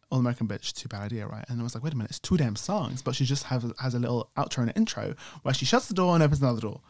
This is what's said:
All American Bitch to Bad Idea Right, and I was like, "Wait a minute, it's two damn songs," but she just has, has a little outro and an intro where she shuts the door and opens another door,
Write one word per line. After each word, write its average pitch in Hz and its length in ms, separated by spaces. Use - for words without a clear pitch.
All 131 120
American 120 260
Bitch 101 260
to - 160
Bad 101 140
Idea 104 240
Right, - 220
and 117 120
I 117 40
was 120 100
like, 113 80
"Wait 156 100
a 139 40
minute, 110 160
it's - 80
two - 160
damn 120 180
songs," 131 480
but 131 140
she 139 80
just 139 200
has, 123 200
has 127 140
a 123 40
little 120 380
outro 143 220
and 117 100
an - 80
intro 214 400
where 135 100
she 135 120
shuts 240 240
the 202 60
door 180 200
and 160 80
opens 147 180
another 120 200
door, 110 300